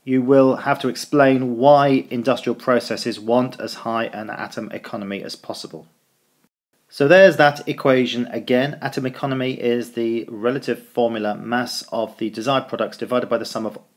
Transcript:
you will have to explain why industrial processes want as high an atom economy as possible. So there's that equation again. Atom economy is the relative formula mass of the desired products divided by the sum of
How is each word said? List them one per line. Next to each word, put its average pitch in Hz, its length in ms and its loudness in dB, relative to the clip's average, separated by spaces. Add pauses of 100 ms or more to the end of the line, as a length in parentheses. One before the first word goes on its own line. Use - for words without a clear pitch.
you 131 200 0
will 131 340 6
have 139 220 -2
to 131 100 -4
explain 131 680 2
why 139 500 6
industrial 120 460 -2
processes 117 680 -2
want 123 400 0
as 110 140 -8
high 113 320 -4
an 107 240 -10
atom 107 420 -10
economy 98 500 -10
as - 140 -12
possible. - 500 -14 (1000)
So - 180 2
there's 180 300 8
that 147 320 2
equation 127 600 0
again. 127 520 -2
Atom 135 240 -6
economy 131 560 -4
is 120 320 -2
the 113 380 -4
relative 120 580 -4
formula 110 460 -2
mass 120 480 -6 (100)
of 113 240 -4
the 107 140 -6
desired 131 360 -4
products 107 300 -6
divided 123 320 -4
by 117 80 0
the 110 80 -6
sum 113 220 -6
of - 120 -10 (180)